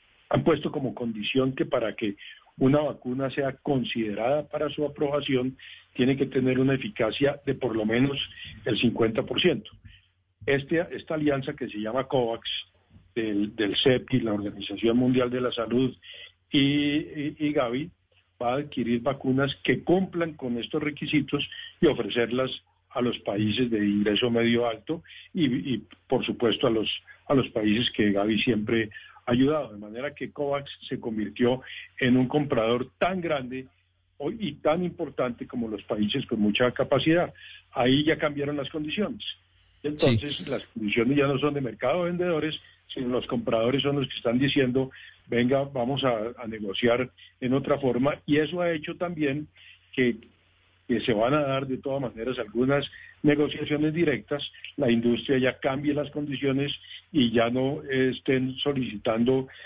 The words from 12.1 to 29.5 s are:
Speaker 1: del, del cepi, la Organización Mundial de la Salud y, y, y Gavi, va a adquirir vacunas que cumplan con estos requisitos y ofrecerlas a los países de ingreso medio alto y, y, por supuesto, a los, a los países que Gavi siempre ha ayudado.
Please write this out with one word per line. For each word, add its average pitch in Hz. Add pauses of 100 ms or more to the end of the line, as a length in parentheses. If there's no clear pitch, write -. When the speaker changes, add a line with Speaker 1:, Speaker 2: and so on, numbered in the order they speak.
Speaker 1:
del, 107
del 101
cepi, 127
la 113
Organización 101
Mundial 127
de 123
la 123
Salud 113 (560)
y, 147
y, 143
y 151
Gavi, 139 (500)
va 120
a 135
adquirir 120
vacunas 135 (120)
que 131
cumplan 170
con 120
estos 131
requisitos 147 (380)
y 170
ofrecerlas 120 (400)
a 123
los 120
países 110
de 110
ingreso 104
medio 117
alto 156 (320)
y, 170 (280)
y, 107 (240)
por 123
supuesto, 110
a -
los, 110 (380)
a 147
los 127
países 107
que 104
Gavi 101
siempre 110 (360)
ha 123
ayudado. 135